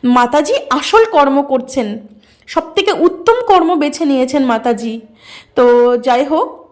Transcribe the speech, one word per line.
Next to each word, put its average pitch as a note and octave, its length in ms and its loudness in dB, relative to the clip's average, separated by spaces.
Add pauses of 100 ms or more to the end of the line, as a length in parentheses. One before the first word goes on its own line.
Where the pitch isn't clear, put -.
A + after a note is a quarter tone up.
মাতাজি B3 480 2 (180)
আসল D4+ 340 2
কর্ম C#4+ 380 2
করছেন, B3 560 -4 (480)
সবথেকে G4 460 -4
উত্তম - 420 0 (120)
কর্ম F4+ 280 2
বেছে D4 300 -4
নিয়েছেন C4+ 400 0
মাতাজি। A3+ 560 -4 (540)
তো A#3+ 420 4
যাই B3 280 0
হোক - 480 -4